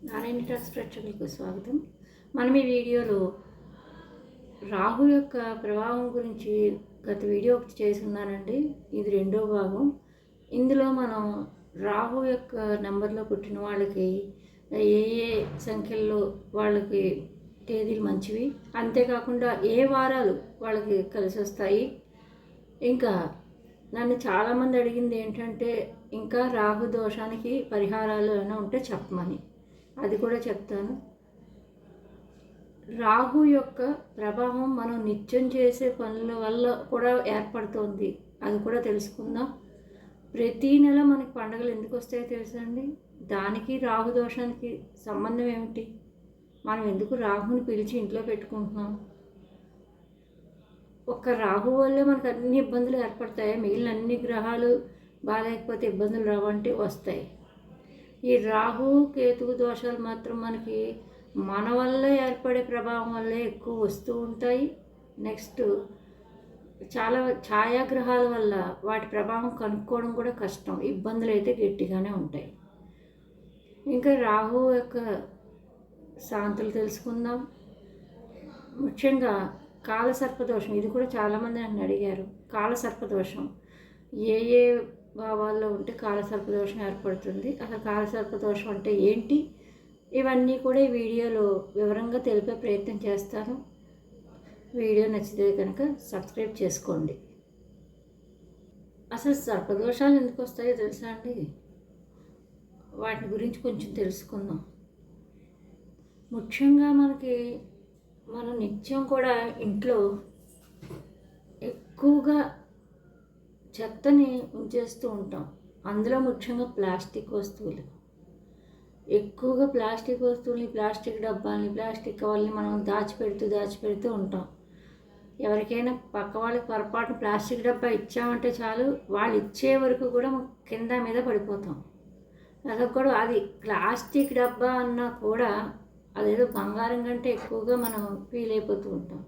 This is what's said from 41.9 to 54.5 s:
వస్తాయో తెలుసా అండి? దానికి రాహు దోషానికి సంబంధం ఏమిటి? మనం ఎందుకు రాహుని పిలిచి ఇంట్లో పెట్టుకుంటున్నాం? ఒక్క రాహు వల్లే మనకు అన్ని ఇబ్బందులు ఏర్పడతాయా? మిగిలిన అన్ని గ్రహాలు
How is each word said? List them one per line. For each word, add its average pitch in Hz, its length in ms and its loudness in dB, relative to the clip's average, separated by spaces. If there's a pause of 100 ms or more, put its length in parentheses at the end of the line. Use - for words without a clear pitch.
వస్తాయో 240 280 -6 (100)
తెలుసా 226 260 -10
అండి? 240 260 -6 (360)
దానికి 208 560 -4
రాహు 233 320 0
దోషానికి 240 600 -2 (360)
సంబంధం 226 500 -2
ఏమిటి? 226 280 -8 (840)
మనం 220 160 -2 (100)
ఎందుకు 208 200 -2
రాహుని 226 500 0
పిలిచి 214 340 -2
ఇంట్లో 214 240 -4
పెట్టుకుంటున్నాం? 208 720 -6 (2250)
ఒక్క 247 200 -4
రాహు 214 420 2
వల్లే 269 340 4
మనకు 269 240 4
అన్ని 240 300 2
ఇబ్బందులు 247 380 2
ఏర్పడతాయా? 220 600 -2
మిగిలిన 226 400 0
అన్ని 233 260 0
గ్రహాలు 233 480 0 (580)